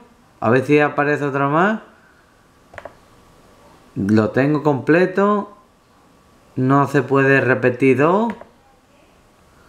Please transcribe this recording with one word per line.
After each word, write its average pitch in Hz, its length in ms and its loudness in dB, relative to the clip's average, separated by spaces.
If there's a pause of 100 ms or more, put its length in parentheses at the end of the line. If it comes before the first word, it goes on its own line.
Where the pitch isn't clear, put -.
(400)
A 113 100 -2
ver 127 160 2
si 147 140 2
aparece 143 460 -2
otra 139 220 -2
más. 185 340 0 (2250)
Lo 107 360 0
tengo 143 320 -2
completo. 185 880 0 (1040)
No 135 320 0
se 139 160 0
puede 135 360 2
repetir 123 600 2
dos. 202 340 0 (1400)